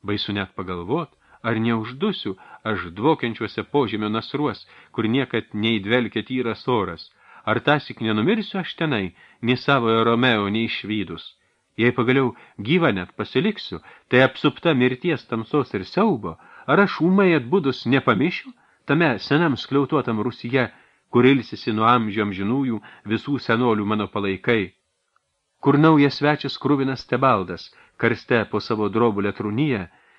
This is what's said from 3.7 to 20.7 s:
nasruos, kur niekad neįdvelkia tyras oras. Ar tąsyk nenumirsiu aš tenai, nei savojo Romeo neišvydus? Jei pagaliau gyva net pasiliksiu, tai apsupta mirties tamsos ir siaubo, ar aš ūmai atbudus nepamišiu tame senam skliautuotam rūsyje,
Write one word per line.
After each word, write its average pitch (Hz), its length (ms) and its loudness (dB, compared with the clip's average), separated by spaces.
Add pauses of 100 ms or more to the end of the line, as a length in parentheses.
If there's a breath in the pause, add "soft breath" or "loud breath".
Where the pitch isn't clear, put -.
nasruos, 113 560 -4 (260 soft breath)
kur 110 160 -2
niekad 120 460 -2
neįdvelkia 110 720 0
tyras 117 420 -6
oras. 98 420 -4 (360 soft breath)
Ar 110 140 0
tąsyk 147 420 0
nenumirsiu 165 600 0
aš - 160 -10
tenai, 110 360 -4 (280 soft breath)
nei 123 160 2
savojo 117 480 2
Romeo 117 440 2
neišvydus? 104 760 -4 (540)
Jei 120 180 2
pagaliau 127 400 2 (240 loud breath)
gyva 147 320 2
net 92 260 -6
pasiliksiu, 127 600 -2 (300 loud breath)
tai 127 120 4
apsupta 160 520 0
mirties 127 520 0
tamsos 123 480 -4
ir 95 120 -4
siaubo, 123 500 -2 (320 loud breath)
ar 170 160 4
aš - 180 -2
ūmai 185 360 4
atbudus 135 480 0
nepamišiu 131 640 0 (340 soft breath)
tame 147 340 2
senam 147 380 2
skliautuotam 131 640 -2
rūsyje, 120 460 -2 (460 soft breath)